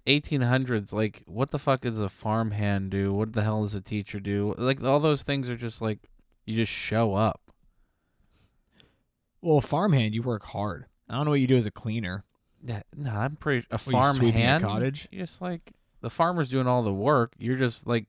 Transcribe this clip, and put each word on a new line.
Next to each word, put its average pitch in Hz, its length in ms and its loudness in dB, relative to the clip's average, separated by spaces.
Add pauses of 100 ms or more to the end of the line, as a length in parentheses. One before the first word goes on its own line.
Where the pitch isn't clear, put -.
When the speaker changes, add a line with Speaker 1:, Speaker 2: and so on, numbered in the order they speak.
Speaker 1:
eighteen 143 340 2
hundreds. 123 520 0
Like, 107 340 -2
what 113 240 -4
the 147 80 -4
fuck 135 240 0
does 113 160 -4
a 101 100 -2
farmhand 104 840 -2
do? 98 220 0
What 110 200 -2
the 110 100 0
hell 110 200 0
does 104 120 -4
a 98 60 -8
teacher 104 400 -8
do? 101 360 -2
Like, 135 260 -2
all 135 180 4
those 151 220 2
things 139 280 -2
are 120 60 -6
just 120 260 -8
like, 110 160 -2 (480)
you 110 100 -6
just 113 160 0
show 107 420 0
up. 104 260 0 (2000)
Speaker 2:
Well, 156 180 4
a - 40 4
farmhand, 139 520 2
you 117 80 -2
work 117 220 -4
hard. 101 420 -6 (220)
I 110 80 -8
don't 147 80 -2
know 151 80 2
what 139 80 4
you 127 80 4
do 131 80 6
as 113 100 4
a 104 60 -4
cleaner. 104 520 -6 (400)
Speaker 1:
Yeah, 107 180 -8 (140)
no, 139 140 -6
I'm 120 260 -2
pretty, 135 340 -2
a 113 80 -2
Speaker 2:
What, - 160 -14
you 127 100 6 (100)
sweeping 117 280 4
a - 20 4 (140)
Speaker 1:
farmhand? 175 60 -2
Speaker 2:
cottage? 131 460 -2
Speaker 1:
You - 100 -14
just, - 220 -10
like, 180 300 -8 (280)
the 120 100 -8
farmer's 165 380 0
doing 127 200 0
all 123 140 4
the 104 100 0
work. 117 460 2
You're 123 180 -2
just, 127 300 -2
like, 117 220 0